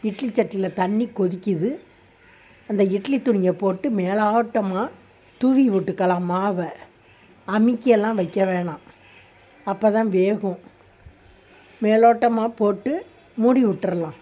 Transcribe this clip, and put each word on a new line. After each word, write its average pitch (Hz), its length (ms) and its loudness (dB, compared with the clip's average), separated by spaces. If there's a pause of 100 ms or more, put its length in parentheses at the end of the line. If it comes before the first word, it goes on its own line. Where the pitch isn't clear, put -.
இட்லி 220 300 -4
சட்டியில 196 320 -2 (100)
தண்ணி 208 260 0 (120)
கொதிக்குது. 185 520 -2 (1000)
அந்த 208 140 2 (140)
இட்லி 262 200 -2 (100)
துணியை 185 260 2 (100)
போட்டு 190 260 -2 (100)
மேலாட்டமா 208 800 0 (600)
தூவி 262 240 4 (100)
விட்டுக்கலாம் 180 560 0
மாவை. 180 380 -2 (880)
அமுக்கியெல்லாம் 226 640 2
வைக்க 170 180 -4 (120)
வேணாம், 175 300 -4 (920)
அப்பதான் 214 440 2
வேகும். 196 420 0 (1300)
மேலோட்டமா 226 640 4 (140)
போட்டு 208 320 -2 (500)
மூடி 254 240 4
விட்டுறலாம். 170 540 -4